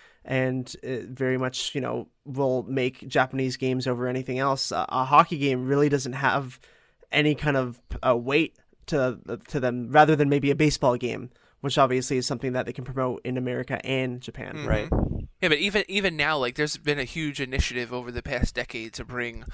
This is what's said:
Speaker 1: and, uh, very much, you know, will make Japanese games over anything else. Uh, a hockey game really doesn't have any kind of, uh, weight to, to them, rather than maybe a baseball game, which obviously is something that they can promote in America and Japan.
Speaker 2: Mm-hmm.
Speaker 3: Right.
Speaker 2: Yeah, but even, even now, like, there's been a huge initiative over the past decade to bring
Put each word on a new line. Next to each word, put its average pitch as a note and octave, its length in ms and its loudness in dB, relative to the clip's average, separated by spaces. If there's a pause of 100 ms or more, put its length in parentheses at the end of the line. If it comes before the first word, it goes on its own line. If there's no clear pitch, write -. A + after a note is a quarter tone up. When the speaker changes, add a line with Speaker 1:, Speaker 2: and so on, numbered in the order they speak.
(240)
Speaker 1:
and, C3 580 -2
uh, B2+ 180 -4 (100)
very C3 280 0
much, - 380 -4
you C#3 60 -2
know, A#2+ 260 -4 (160)
will C3 400 0
make C3 440 -4
Japanese C3 500 0
games C3 280 -2
over B2 220 -2
anything B2+ 320 -4
else. C3+ 320 0
Uh, E2+ 160 -2
a C3 160 0
hockey D3+ 360 6
game B2+ 280 0
really C#3+ 220 4
doesn't C3 240 0
have C3+ 440 0 (540)
any D3+ 240 4
kind C#3+ 220 0
of, B2 240 -4 (200)
uh, B2+ 140 4
weight C3+ 400 0 (320)
to, B2+ 320 0 (300)
to D3 100 -2
them, B2 320 -2
rather D3+ 240 8
than C#3+ 140 4
maybe C#3 220 4
a C#3 40 2
baseball C#3+ 400 4
game, A#2 340 -4 (300)
which C3+ 180 -4
obviously C3 400 4
is B2+ 80 -2
something B2+ 280 -4
that B2+ 120 -2
they - 80 -8
can B2+ 120 -10
promote B2+ 400 -4
in B2+ 120 -4
America B2+ 480 -4
and B2+ 360 -2
Japan. - 340 -10
Speaker 2:
Mm-hmm. - 120 -8
Speaker 3:
Right. A2 220 0 (520)
Speaker 2:
Yeah, F#3 80 4
but D3+ 80 4
even, G3 300 2
even G3 280 0
now, D3+ 220 0
like, B2 160 0
there's D3+ 240 -2
been D3 220 0
a C3 40 -2
huge D3 380 -6
initiative B2 500 -2
over B2 200 -6
the A#2+ 100 -8
past B2 320 -2
decade A2+ 400 -8
to B2 100 -10
bring A#2+ 400 -8 (100)